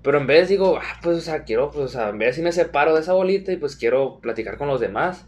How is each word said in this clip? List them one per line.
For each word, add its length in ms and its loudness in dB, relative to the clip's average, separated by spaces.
Pero 160 2
en 100 0
vez 220 6
digo, 320 2
"Ah, 220 -12
pues, 140 0
o 40 -6
sea, 220 -6
quiero, 280 0
pues, 140 -4
o 40 -8
sea, 200 -4
en 80 -6
vez 180 0
si 60 -4
me 100 0
separo 440 2
de 60 2
esa 120 -2
bolita 380 0
y, 60 -2
pues, 180 -6
quiero 460 0
platicar 360 -6
con 100 -6
los 120 -2
demás". 480 -4